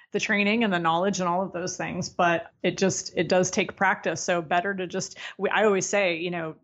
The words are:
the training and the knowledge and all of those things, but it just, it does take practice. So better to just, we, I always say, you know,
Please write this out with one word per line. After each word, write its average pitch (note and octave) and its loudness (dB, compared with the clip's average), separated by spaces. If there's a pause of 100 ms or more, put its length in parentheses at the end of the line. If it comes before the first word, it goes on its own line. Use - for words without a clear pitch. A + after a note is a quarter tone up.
(120)
the G#3 -2
training G#3 2
and G3+ 2
the F3 2
knowledge E3+ 2
and F3+ 0
all F3+ 2
of F#3 -6
those F3+ -6
things, E3+ -6
but E3+ 0 (120)
it F3+ 0
just, - 0
it F3 0
does F#3 4
take - -2
practice. F#3+ 0
So F3 0
better F3 0
to F#3 -6
just, F#3 -6 (180)
we, G3 -2
I G3+ 4
always G3 4
say, G3 0
you F3 -4
know, E3 -6